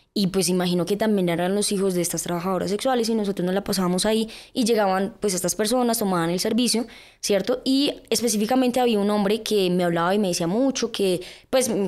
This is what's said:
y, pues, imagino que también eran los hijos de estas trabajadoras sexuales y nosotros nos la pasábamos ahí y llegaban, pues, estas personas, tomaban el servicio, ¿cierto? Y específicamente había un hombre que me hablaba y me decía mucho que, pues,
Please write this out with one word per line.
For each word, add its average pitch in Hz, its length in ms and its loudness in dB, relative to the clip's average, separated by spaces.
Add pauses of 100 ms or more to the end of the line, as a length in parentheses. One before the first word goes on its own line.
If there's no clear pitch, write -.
(140)
y, 196 120 0
pues, 180 240 0
imagino 180 340 0
que 202 140 -2
también 208 320 2
eran 175 240 0
los 208 180 -2
hijos 196 220 0
de 175 80 0
estas 165 220 -4
trabajadoras 175 460 -2
sexuales 233 380 0
y 226 60 0
nosotros 196 320 -2
nos 185 80 0
la 202 100 -2
pasábamos 185 400 0
ahí 220 240 0 (240)
y 262 120 0
llegaban, 196 560 2
pues, 208 120 0
estas 180 220 -2
personas, 233 440 0
tomaban 180 300 0
el 180 120 0
servicio, 226 460 0 (340)
¿cierto? 196 440 0
Y 269 300 0 (160)
específicamente 233 680 0
había 233 180 2
un 202 100 2
hombre 208 340 0
que 196 280 2
me 180 140 2
hablaba 170 300 2
y 208 40 2
me 202 100 2
decía 170 200 -2
mucho 240 440 0
que, 185 300 0 (260)
pues, 254 220 2 (160)